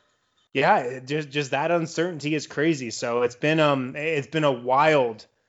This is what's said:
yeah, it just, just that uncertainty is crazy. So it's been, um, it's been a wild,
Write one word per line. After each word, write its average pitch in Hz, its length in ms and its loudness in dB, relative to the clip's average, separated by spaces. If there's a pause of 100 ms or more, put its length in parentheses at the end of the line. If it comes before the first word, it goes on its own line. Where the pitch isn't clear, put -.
(540)
yeah, 165 240 4
it 131 280 -6
just, 151 220 -4
just 135 220 -4
that 143 200 0
uncertainty 165 640 -2
is 147 120 -4
crazy. 143 440 -2
So 120 320 -2
it's 120 140 -2
been, 156 240 2
um, 135 340 2
it's 151 320 -4
been 156 180 -2
a 143 80 4
wild, 127 720 2 (220)